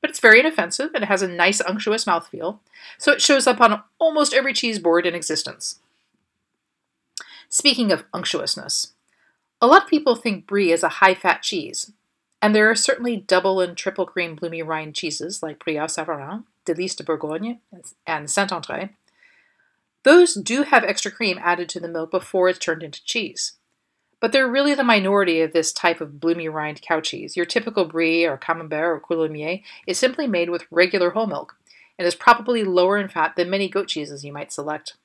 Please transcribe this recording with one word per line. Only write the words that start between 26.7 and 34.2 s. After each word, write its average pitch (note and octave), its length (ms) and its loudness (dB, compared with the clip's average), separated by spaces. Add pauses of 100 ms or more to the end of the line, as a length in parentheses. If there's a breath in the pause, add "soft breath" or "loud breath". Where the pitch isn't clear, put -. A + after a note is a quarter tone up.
cow D#3+ 180 -2
cheese. - 360 -10
Your F3 100 -2
typical G#3+ 380 -2
Brie E3 400 0
or D3 120 -2
Camembert D#3+ 600 -4
or C#3+ 40 -10
Coulommiers D#3+ 600 -4 (260 loud breath)
is F#3 120 -4
simply C4 280 0
made F3 240 0
with E3+ 200 -6
regular F3 400 2
whole A3 160 -2
milk - 300 -8 (420 soft breath)
and F3 80 -2
is E3+ 80 2
probably A#3 500 2
lower F#3 340 4
in G3 100 -4
fat D#3+ 280 -2
than F3 140 0
many G3 180 0
goat F#3+ 200 -4
cheeses C#3+ 360 -8